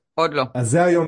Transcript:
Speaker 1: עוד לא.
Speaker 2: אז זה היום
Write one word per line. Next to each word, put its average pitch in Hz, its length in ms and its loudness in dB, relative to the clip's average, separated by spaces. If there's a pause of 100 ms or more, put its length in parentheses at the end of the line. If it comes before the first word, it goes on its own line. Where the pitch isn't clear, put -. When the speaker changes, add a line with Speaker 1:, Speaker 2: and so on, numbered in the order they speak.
(140)
Speaker 1:
עוד 160 200 -2
לא. 139 80 -2 (120)
Speaker 2:
אז 120 160 -4
זה 170 140 2
היום 175 240 2